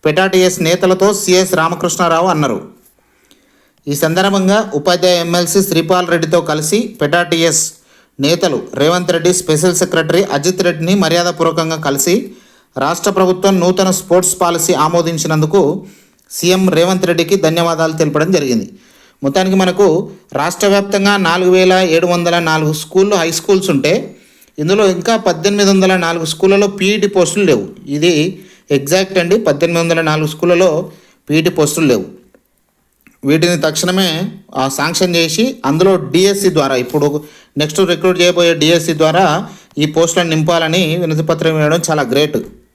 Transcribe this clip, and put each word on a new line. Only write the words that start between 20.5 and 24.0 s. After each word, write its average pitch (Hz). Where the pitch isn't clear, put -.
వ్యాప్తంగా 202
నాలుగు 180
వేల 185
ఏడు 170
వందల 170
నాలుగు 156
స్కూళ్ళు, 202
హై 165
స్కూల్స్ 190
ఉంటే 143